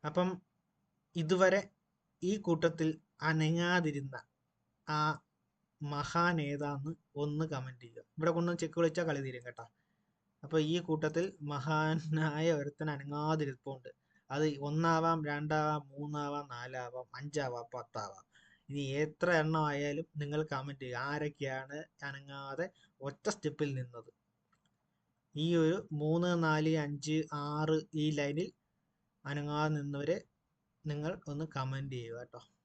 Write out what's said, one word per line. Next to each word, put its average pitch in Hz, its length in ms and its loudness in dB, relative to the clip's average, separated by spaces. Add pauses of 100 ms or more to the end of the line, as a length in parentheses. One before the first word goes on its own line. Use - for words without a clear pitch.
അപ്പം 180 200 2 (920)
ഇതുവരെ 185 380 6 (720)
ഈ - 20 2 (140)
കൂട്ടത്തിൽ 165 420 2 (400)
അനങ്ങാതിരുന്ന 160 880 2 (840)
ആ - 20 2 (920)
മഹാൻ 170 440 2 (140)
ഏതാന്ന് 143 420 -2 (300)
ഒന്ന് 151 300 0
കമന്റ് 127 320 -8
ചെയ്യുക. - 200 -18 (120)
ഇവിടെ 160 200 2
കൊണ്ടുവന്ന് 170 260 2
ചെക്ക് 160 180 -4
വിളിച്ചാൽ 165 280 2
കളി 143 180 0
തീരും 123 200 -10
കേട്ടോ. 120 200 -14 (800)
അപ്പൊ 151 120 0 (160)
ഈ 175 40 2 (120)
കൂട്ടത്തിൽ 156 360 2 (280)
മഹാനായ 156 920 2 (120)
ഒരുത്തൻ 143 360 -4
അനങ്ങാതിരിപ്പുണ്ട്. 143 960 -2 (440)
അത് 156 120 2 (220)
ഒന്നാവാം, 165 500 4 (120)
രണ്ടാവാം, 151 520 0 (100)
മൂന്നാവാം, 147 640 -4
നാലാവാം, 123 520 -8 (120)
അഞ്ചാവാം, 135 560 -4
പത്താവാം. 107 500 -8 (440)
ഇനി 143 140 -4 (200)
എത്ര 151 260 0 (140)
എണ്ണം 156 280 2
ആയാലും 143 360 -2 (140)
നിങ്ങൾ 147 200 -2 (120)
കമന്റ് 139 320 -6
ചെയ്യുക, 123 260 -6
ആരൊക്കെയാണ് 143 680 -4 (300)
അനങ്ങാതെ 139 580 -6 (400)
ഒറ്റ 139 280 -6
സ്റ്റെപ്പിൽ 147 440 -2
നിന്നത്. 120 320 -10 (1300)
ഈ - 20 2 (160)
ഒരു 160 140 6 (240)
മൂന്ന്, 170 300 2 (140)
നാല്, 156 280 4 (120)
അഞ്ച്, 147 320 -2 (300)
ആറ് 156 300 2 (260)
ഈ - 20 4 (140)
ലൈനിൽ 147 300 0 (840)
അനങ്ങാതെ 147 480 0
നിന്നവരെ 143 400 0 (720)
നിങ്ങൾ 151 220 -2 (200)
ഒന്ന് 147 120 -4 (120)
കമന്റ് 135 420 -4
ചെയ്യുക 117 240 -8
കേട്ടോ. 123 180 -16 (240)